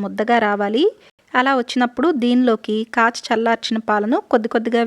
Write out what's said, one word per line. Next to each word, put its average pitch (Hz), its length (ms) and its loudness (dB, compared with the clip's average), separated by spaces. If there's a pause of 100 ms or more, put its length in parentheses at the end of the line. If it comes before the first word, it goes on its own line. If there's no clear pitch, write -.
ముద్దగా 214 340 0 (100)
రావాలి. 208 380 0 (540)
అలా 262 180 2
వచ్చినప్పుడు 247 500 -2 (140)
దీనిలోకి 233 540 2 (200)
కాచి 233 300 2
చల్లార్చిన 226 540 -2 (100)
పాలను 214 280 0 (140)
కొద్ది 226 220 2
కొద్దిగా 233 340 0